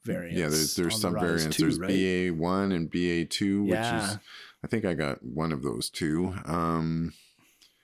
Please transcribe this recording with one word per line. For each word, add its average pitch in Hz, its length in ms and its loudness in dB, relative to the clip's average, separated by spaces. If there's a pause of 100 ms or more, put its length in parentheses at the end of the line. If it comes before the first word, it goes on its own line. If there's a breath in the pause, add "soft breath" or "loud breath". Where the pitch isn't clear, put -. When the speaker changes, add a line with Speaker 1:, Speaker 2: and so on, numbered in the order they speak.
Speaker 1:
variants 90 380 -4
Speaker 2:
Yeah, 78 80 2
there's, 76 260 2
there's 85 200 2
Speaker 1:
on - 40 -2
the - 40 -2
Speaker 2:
some 87 120 2
Speaker 1:
rise 92 100 0
Speaker 2:
variants. 80 320 2
Speaker 1:
too, 156 60 2
Speaker 2:
There's 135 160 2
Speaker 1:
right? 90 100 -6
Speaker 2:
B 95 180 4 (200)
A 90 60 0
one 92 400 2
and 82 180 0
B 87 200 0
A 85 160 2
two, 101 360 2
which 104 120 2
Speaker 1:
Yeah. 110 360 0
Speaker 2:
is, 104 80 -4 (460 loud breath)
I - 20 -6
think 107 180 -2
I 87 100 2
got 71 280 -2
one 78 300 -2
of 65 100 -4
those 60 260 -2
too. 85 460 0 (120)
Um, 82 680 0 (720 soft breath)